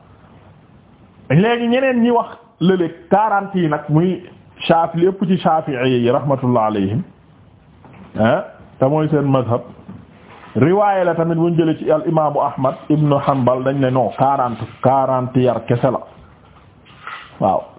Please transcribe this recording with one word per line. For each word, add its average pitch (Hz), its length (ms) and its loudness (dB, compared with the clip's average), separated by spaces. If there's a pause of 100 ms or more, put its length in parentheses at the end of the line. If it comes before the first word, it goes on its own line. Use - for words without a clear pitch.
(1300)
Léegi 233 380 2
ñeneen 254 340 0
ñi 247 80 2
wax 233 280 -2 (220)
lële 175 280 2 (220)
quarante 196 480 0
yi 170 100 0
nag, 151 200 -4
muy 170 340 0 (400)
Shafi-, 165 380 0
li 175 80 4
ëpp 190 180 -2
ci 180 120 0
Shafi'i 156 500 -2 (140)
yi, 117 80 2
rahmatullah 127 560 0
alayhim, 104 360 -2 (1160)
ah, 120 260 2 (340)
te 135 80 2
mooy 156 220 0
seen 147 220 0
mazhab. 117 320 0 (920)
Riwaaya 190 500 2
la 170 100 0
tamit 165 220 -2
buñ 170 200 0
jëlee 160 220 0
ci - 120 -4
al 156 160 2
imaamu 156 340 0
Ahmad 135 340 -2 (160)
ibn 151 200 2 (160)
Hanbal, 127 380 0
dañ 135 160 -2
ne 131 100 2
non, 127 280 0
quarante, 127 460 0 (180)
quarante 131 580 0
yar 117 240 0
kese 123 260 0
la. 107 100 -4 (1400)
Waaw, 95 220 0 (160)